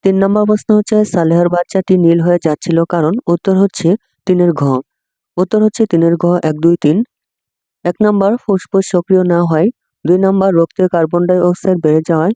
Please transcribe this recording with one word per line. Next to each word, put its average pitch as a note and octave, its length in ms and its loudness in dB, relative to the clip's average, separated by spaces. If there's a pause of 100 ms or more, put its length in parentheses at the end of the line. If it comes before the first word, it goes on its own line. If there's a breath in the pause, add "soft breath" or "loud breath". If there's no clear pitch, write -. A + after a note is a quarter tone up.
তিন F#3+ 160 0
নম্বর G3+ 260 0
প্রশ্ন G#3 300 -2
হচ্ছে, G#3+ 300 0
সালেহার E3+ 440 0
বাচ্চাটি F3+ 480 -2
নীল E3+ 240 2
হয়ে F3 220 0
যাচ্ছিল E3 420 -2
কারণ? E3 280 -2 (140)
উত্তর F#3 300 0
হচ্ছে F#3+ 320 0 (380)
তিনের F3+ 260 2
ঘ। C#3+ 100 -4 (760)
উত্তর F#3+ 260 -2
হচ্ছে G#3+ 220 0
তিনের E3+ 320 0
ঘ, F3 80 -4 (180)
এক, D#3 180 -2
দুই, E3+ 200 2
তিন। D#3 160 2 (880)
এক F3+ 140 -2
নম্বর, G#3 380 2
ফুসফুস F#3+ 500 -2
সক্রিয় F#3 360 0
না F3 200 0
হয়। E3 240 0 (380)
দুই F3+ 140 2
নম্বর, G3 360 0
রক্তে E3 320 0
কার্বন E3+ 380 -2
ডাই F3+ 140 0
অক্সাইড F3+ 420 -2
বেড়ে D#3 260 0
যাওয়ায়। E3 280 0